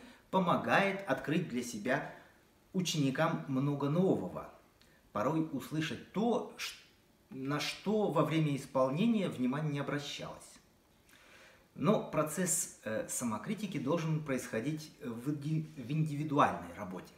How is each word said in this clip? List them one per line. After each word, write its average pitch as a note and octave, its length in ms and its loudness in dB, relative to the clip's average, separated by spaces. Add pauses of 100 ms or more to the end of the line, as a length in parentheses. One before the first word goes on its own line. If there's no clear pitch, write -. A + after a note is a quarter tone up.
(300)
помогает F3+ 800 2
открыть D#3+ 400 0
для A#2+ 140 -2
себя B2 500 -2 (600)
ученикам D#3 760 2
много C#3+ 420 0
нового, C#3+ 600 2 (600)
порой D#3 400 0
услышать C#3+ 640 -4
то, A3 440 0
ш-, - 180 -8 (560)
на C3+ 280 -2
что G3+ 520 0
во D3+ 120 6
время D3+ 320 2
исполнения F3 720 2
внимание C3 440 0
не C#3+ 60 -2
обращалось. C#3+ 680 -6 (1300)
Но F#3+ 300 4
процесс, - 800 -2
э, A2 240 -4
самокритики C3+ 720 -4
должен D#3 440 0
происходить C3 680 -4 (120)
в B2 280 -4
иди-, D#3 440 -2
в A#2+ 160 -8
индивидуальной C#3+ 840 2
работе. F#2 420 -10